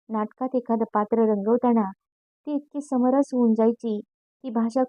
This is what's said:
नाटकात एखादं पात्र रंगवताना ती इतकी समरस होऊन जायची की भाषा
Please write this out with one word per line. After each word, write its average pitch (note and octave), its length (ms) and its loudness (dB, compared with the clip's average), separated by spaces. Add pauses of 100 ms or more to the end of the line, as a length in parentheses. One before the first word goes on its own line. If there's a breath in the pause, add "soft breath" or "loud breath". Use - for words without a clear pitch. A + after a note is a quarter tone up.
नाटकात A3 460 -4
एखादं A#3 380 0
पात्र A3 320 2
रंगवताना G#3+ 640 2 (580)
ती D4 80 -4
इतकी C#4+ 260 -8
समरस C4 520 0
होऊन A#3+ 200 4
जायची A3+ 460 0 (440)
की C4 80 -10
भाषा A#3 380 -2